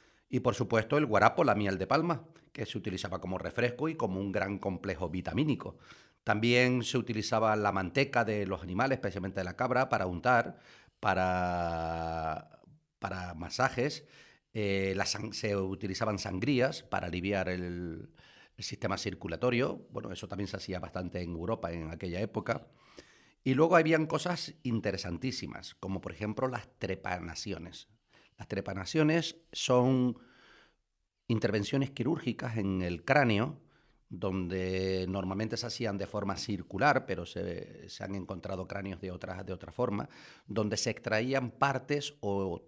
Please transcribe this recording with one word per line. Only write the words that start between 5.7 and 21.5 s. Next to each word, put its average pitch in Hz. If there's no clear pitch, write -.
También 120
se -
utilizaba 110
la 101
manteca 113
de 104
los 92
animales, 107
especialmente 95
de 92
la 87
cabra, 127
para 101
untar, 92
para, 85
para 92
masajes. 127
Eh, 98
la 98
san-, 104
se 101
utilizaban 98
sangrías 123
para 95
aliviar 92
el, 87
el -
sistema -
circulatorio. 120
Bueno, 107
eso 92
también 98
se 104
hacía 92
bastante 90
en 87
Europa 87